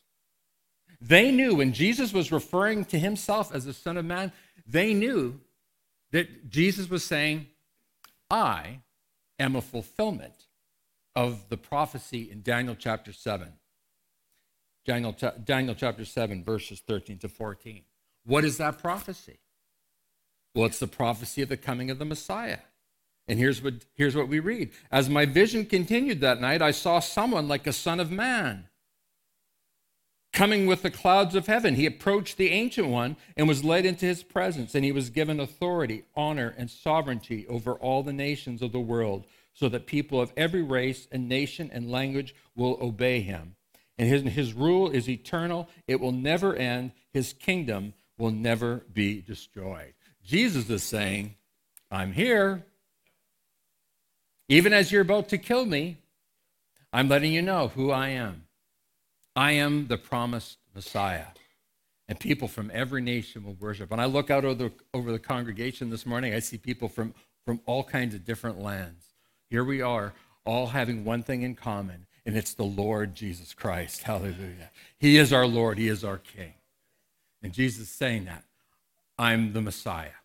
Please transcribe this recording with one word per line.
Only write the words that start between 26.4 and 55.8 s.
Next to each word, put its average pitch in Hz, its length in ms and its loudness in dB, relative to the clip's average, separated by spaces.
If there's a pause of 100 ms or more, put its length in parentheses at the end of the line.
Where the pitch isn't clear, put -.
night, 147 200 2
I 151 100 6
saw 170 280 2
someone 196 480 0
like 143 180 -2
a 143 80 0
son 170 260 -2
of 165 120 -2
man 185 560 -2 (1700)
coming 202 340 4
with 185 140 4
the 185 100 -2
clouds 185 420 4
of 190 140 0
heaven. 214 280 2
He 143 100 2
approached 196 520 0
the 190 120 4
Ancient 214 380 0
One 123 280 0 (220)
and 151 100 4
was 139 160 4
led 170 220 4
into 185 200 0
his 180 160 0
presence, 165 540 -2
and 139 80 2
he 139 80 2
was 135 180 -2
given 151 300 0
authority, 143 640 -4 (120)
honor, 147 420 -2
and 120 120 -8
sovereignty 131 800 -2
over 117 260 -4
all 131 300 0
the 139 100 -6
nations 139 480 -6
of 120 100 -4
the 123 80 -2
world, 113 460 -2 (280)
so 135 160 0
that 123 180 -4
people 147 340 0
of 120 160 -2
every 170 240 2
race 131 500 0
and 127 160 -4
nation 135 460 -2
and 120 180 -6
language 135 440 -4 (200)
will 123 260 0
obey 120 400 0
him. 92 340 -8 (420)
And 120 100 2
his, 135 260 4
his 127 200 0
rule 175 360 4
is 127 200 0
eternal. 170 600 -4 (180)
It 131 120 2
will 127 120 -2
never 160 440 0
end. 123 360 -2 (200)
His 131 220 -2
kingdom 113 600 -2 (240)
will 113 140 0
never 117 600 0
be 101 300 0
destroyed." 92 720 -12 (320)
Jesus 151 440 0
is 101 140 -2
saying, 104 520 -4 (540)
"I'm 95 240 -4
here. 196 520 2 (1800)
Even 175 260 6
as 196 180 4
you're 202 100 6
about 196 280 0
to 202 80 0
kill 247 280 -2
me, 165 340 -4 (960)